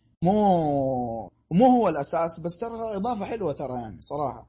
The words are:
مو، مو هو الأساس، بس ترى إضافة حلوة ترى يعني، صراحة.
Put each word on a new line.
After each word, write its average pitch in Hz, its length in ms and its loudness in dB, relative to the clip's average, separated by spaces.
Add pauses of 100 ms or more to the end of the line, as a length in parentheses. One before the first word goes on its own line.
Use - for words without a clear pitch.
(220)
مو، 143 1120 2 (200)
مو 190 140 6
هو 247 240 6
الأساس، 165 500 -2
بس 170 180 -8
ترى 226 380 -8
إضافة 202 300 -4
حلوة 196 280 -4
ترى 135 200 -8
يعني، 113 280 -10
صراحة. 135 480 -6